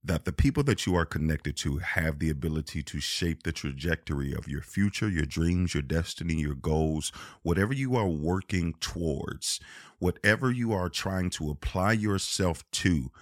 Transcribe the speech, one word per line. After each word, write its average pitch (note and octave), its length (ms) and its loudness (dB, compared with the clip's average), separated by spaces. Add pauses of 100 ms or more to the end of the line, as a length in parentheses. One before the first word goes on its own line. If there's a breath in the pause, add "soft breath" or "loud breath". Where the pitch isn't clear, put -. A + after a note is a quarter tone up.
that - 220 0
the D#2 80 -2
people C#3 300 4
that B2+ 220 2
you F2+ 100 4
are E2+ 100 4
connected D2+ 520 -2
to C#2+ 200 -2
have D#2+ 420 -2
the D#2+ 100 2
ability D#2 540 -2
to - 160 -6
shape E2 440 -2
the E2 100 -4
trajectory C#2 800 -2
of C2+ 140 -6
your C#2 140 -6
future, G2+ 460 0
your D#2+ 180 2
dreams, F2 480 2
your D2 100 0
destiny, D#2+ 500 -2
your D2 220 0
goals, D#2 580 0 (300 loud breath)
whatever F#2+ 300 2
you C3 220 0
are G#2+ 120 2
working E2+ 760 0
towards, - 800 -4 (380 loud breath)
whatever G#2+ 520 2
you A#2+ 220 0
are F2+ 160 0
trying F#2 400 -2
to D2+ 200 -4
apply F#2 440 0
yourself G2 800 0
to, D2+ 400 2 (100)